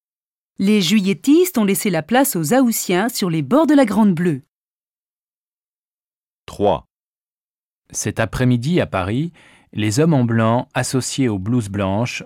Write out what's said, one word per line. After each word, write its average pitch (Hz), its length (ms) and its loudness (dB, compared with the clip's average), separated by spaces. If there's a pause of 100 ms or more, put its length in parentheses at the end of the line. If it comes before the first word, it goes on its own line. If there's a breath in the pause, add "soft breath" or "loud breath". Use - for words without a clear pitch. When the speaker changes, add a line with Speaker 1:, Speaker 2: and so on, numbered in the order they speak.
(580)
Speaker 1:
Les 208 220 2
juilletistes 220 800 2
ont 214 60 2
laissé 196 260 -2
la 160 140 -2
place 254 320 0
aux 160 180 0
Haussiens 226 540 0
sur 202 200 -4
les 160 140 -2
bords 269 240 2
de 294 80 4
la 277 100 6
Grande 202 300 2
Bleue. 160 280 -2 (2000)
Speaker 2:
Trois. 98 400 -2 (1040)
Speaker 3:
Cet - 300 -6
après-midi, 123 600 0
à 95 60 0
Paris, 104 460 -4 (440 soft breath)
les 107 220 -2
hommes 160 160 4
en 131 80 2
blanc 113 500 0
associés 127 560 -2
aux 101 120 -2
blouses 113 280 -2
blanches 101 580 -4